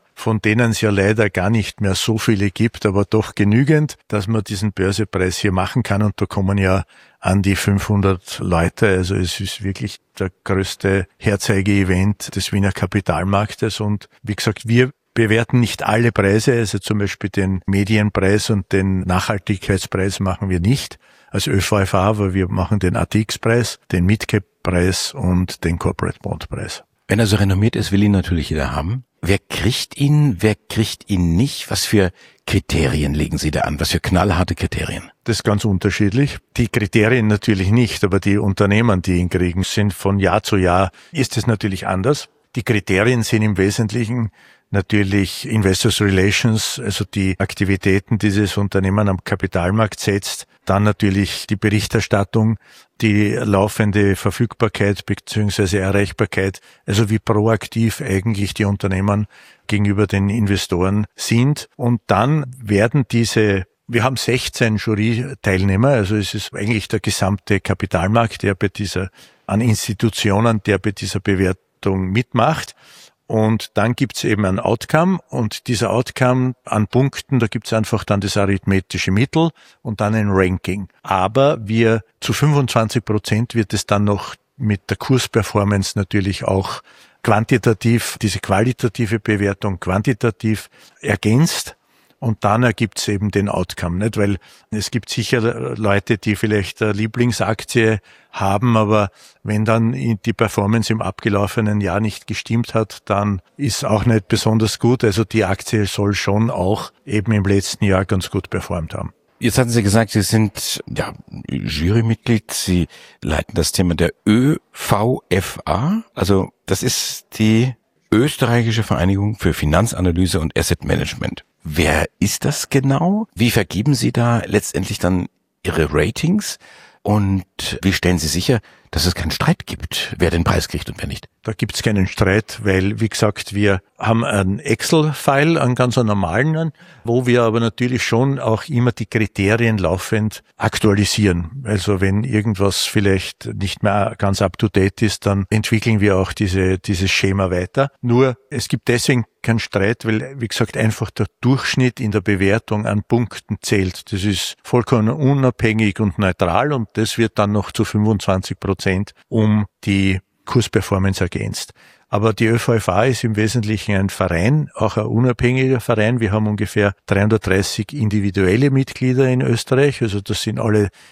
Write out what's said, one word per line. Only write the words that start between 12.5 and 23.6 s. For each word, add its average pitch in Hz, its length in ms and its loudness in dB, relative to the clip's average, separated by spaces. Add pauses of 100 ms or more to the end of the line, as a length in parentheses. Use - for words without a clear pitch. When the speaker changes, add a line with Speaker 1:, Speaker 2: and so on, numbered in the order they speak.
Speaker 1:
Wiener 98 180 2
Kapitalmarktes. 98 1080 -2
Und 104 260 -4 (160)
wie 104 120 -6
gesagt, - 300 -4
wir 123 260 2 (220)
bewerten 113 460 2
nicht - 220 -2
alle 113 300 2
Preise, 107 420 2
also 110 240 -2
zum 104 220 -2
Beispiel 101 320 -4
den 95 340 -2
Medienpreis 101 840 2
und 101 200 -2
den 95 280 2
Nachhaltigkeitspreis 95 1200 -2
machen 95 300 -2
wir 90 100 0
nicht 113 400 0 (320)
als - 160 -2
Ö 101 120 2
V 101 200 2
F 95 160 0
A, 101 240 2
weil 95 160 -2
wir 92 140 0
machen 92 280 -2
den 92 180 0
A - 120 0
T 107 140 0
X-Preis, 117 580 -2 (120)